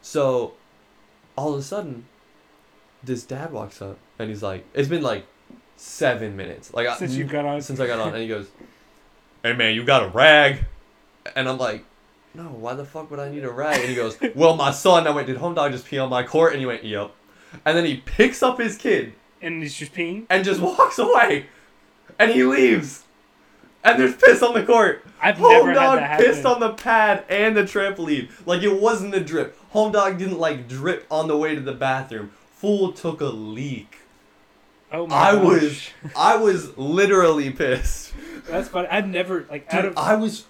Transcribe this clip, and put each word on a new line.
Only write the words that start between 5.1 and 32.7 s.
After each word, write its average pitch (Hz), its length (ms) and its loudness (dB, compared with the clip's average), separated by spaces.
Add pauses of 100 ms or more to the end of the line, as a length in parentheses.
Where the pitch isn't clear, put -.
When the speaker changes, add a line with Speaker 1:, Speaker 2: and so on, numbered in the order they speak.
Speaker 1:
seven 110 600 -4
minutes. - 380 -16
Like, 120 120 -2
I 120 100 -4
Speaker 2:
Since 131 180 -6
you 135 100 -4
got 143 220 -6
on? 147 160 -6
Speaker 1:
Since 135 180 -10
I 127 60 -2
got 120 120 -4
on." 107 140 -4
And 113 100 -8
he 113 60 -8
goes, 104 200 -8 (960)
"Hey, 117 120 0
man, 113 200 0
you 120 100 -4
got 131 200 4
a 95 40 -6
rag?" 139 560 6 (720)
And 131 140 -4
I'm 131 100 -6
like, 113 260 -6 (480)
"No, 165 120 -18
why 123 300 -12
the 143 100 -12
fuck 147 260 -16
would 143 80 -12
I 143 100 -10
need 143 160 -12
a 127 60 -8
rag?" 139 300 -4
And 123 80 -6
he 127 80 -6
goes, 113 200 -6 (100)
Speaker 2:
<laughs> 226 100 -6
Speaker 1:
"Well, 160 180 6
my 139 160 0
son," 170 380 2
I - 20 0
went, 143 160 -4
"Did 127 120 -6
Home 170 160 -8
Dog 143 180 -2
just 123 140 -10
pee 139 120 -8
on 131 100 -4
my 123 140 -2
court?" 160 300 2
And 139 80 -6
he 131 60 -4
went, 117 180 -8
"Yep." 104 260 -6 (540)
And 156 120 2
then 170 80 2
he 147 120 -2
picks - 460 0
up 254 180 0
his 226 160 -4
kid 147 380 -2 (280)
Speaker 2:
And 165 200 -8
he's 143 120 -10
just - 180 -14
peeing? 180 380 -8
Speaker 1:
and 190 140 0
just 185 160 -2
<laughs> 175 80 -2
walks - 300 0
away. 240 480 2 (720)
And 220 100 6
he 254 140 4
leaves. 254 580 2 (800)
And - 180 4
there's 127 140 2
piss - 300 8
on 240 100 0
the 220 100 2
court. 220 400 4 (160)
Speaker 2:
I've 170 180 2
Speaker 1:
Home 453 140 8
Speaker 2:
never 480 180 8
had 277 40 0
Speaker 1:
Dog 262 240 4
Speaker 2:
that - 220 0
Speaker 1:
pissed 262 240 4
Speaker 2:
happen. 247 80 4
Speaker 1:
on 240 80 0
the 220 140 0
pad 214 540 2
and 214 280 0
the 208 80 2
trampoline. 190 680 -4 (160)
Like, 175 160 0
it 202 180 0
wasn't 202 360 0
a 190 40 0
drip. 151 380 -6 (120)
Home 214 200 0
Dog 196 280 0
didn't, 185 200 -6
like, 143 300 -4
drip 139 420 -6
on 156 160 -2
the 151 100 0
way 156 200 -2
to 143 40 -10
the 131 120 -8
bathroom. 123 580 -6 (220)
Fool 196 400 0